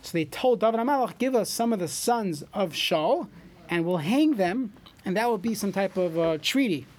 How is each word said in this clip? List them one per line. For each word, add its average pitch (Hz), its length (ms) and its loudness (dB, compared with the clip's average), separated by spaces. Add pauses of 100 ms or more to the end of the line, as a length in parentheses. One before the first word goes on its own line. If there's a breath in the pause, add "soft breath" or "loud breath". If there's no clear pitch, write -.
So - 100 -16
they 165 140 0
told 247 340 0
David 226 220 2
HaMelech, 254 380 0
"Give 262 160 0
us 208 140 2
some 233 220 0
of 214 80 0
the 175 80 -2
sons 196 560 -2 (100)
of 190 200 -2
Shaul, 196 560 0 (400 loud breath)
and 170 160 0
we'll 180 120 0
hang 262 380 2
them, 202 380 0 (320)
and 185 100 0
that 233 140 2
will 226 80 0
be 208 180 -2
some 202 160 -2
type 190 240 -2
of, 170 240 0
uh, 165 220 2
treaty." 196 440 0 (140)